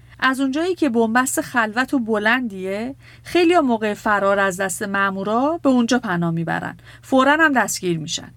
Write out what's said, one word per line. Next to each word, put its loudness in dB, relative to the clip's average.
از 0
اونجایی -2
که 0
بنبست 0
خلوت -2
و 2
بلندیه، -2
خیلی‌ها 4
موقع 0
فرار 2
از 0
دست -4
مامورا -2
به 4
اونجا 2
پناه -2
می‌برن. -4
فوراً 4
هم 4
دستگیر 0
می‌شن. -10